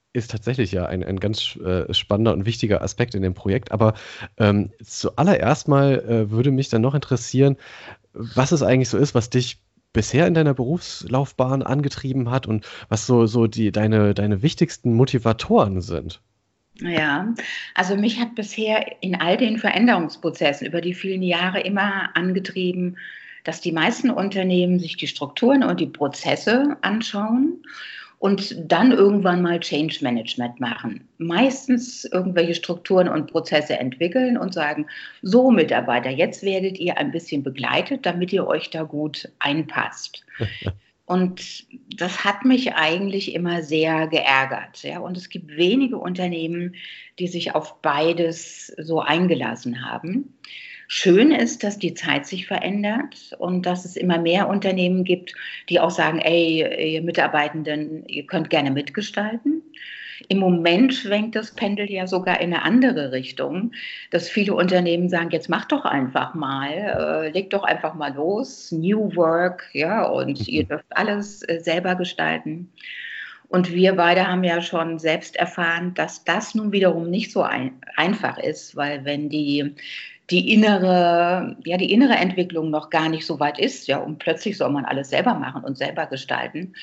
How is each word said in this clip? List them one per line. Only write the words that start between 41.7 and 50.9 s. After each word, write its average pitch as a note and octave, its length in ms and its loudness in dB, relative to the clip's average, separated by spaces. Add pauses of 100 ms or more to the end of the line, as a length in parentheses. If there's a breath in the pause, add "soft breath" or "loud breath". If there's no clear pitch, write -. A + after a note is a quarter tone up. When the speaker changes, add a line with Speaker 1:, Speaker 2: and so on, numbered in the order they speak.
Speaker 2:
das - 280 -6
hat G3+ 200 0
mich B3+ 300 4
eigentlich F#3+ 600 0
immer E3+ 300 -2
sehr D#3+ 420 0
geärgert, C3+ 800 0
ja. D#3 160 -8
Und F3+ 160 -8
es F3+ 120 -14
gibt D3+ 280 -14
wenige A#3 420 2
Unternehmen, F3 800 -6 (420 loud breath)
die F3+ 80 -4
sich F3 260 -6
auf - 300 -4
beides E3 840 -2 (100)
so D#3+ 220 -2
eingelassen B2+ 880 -2
haben. F#3 440 -6 (520 loud breath)
Schön G#3 460 6